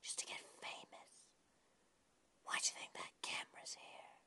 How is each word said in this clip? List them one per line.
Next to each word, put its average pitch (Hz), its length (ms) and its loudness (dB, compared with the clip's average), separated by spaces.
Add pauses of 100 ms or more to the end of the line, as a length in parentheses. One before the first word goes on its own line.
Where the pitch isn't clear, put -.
Just - 160 0
to - 60 4
get - 160 -2 (200)
famous. - 500 -6 (1300)
Why - 180 6
do - 80 8
you - 80 2
think - 160 -6
that - 280 -4
camera's - 580 0
here? - 320 -10 (160)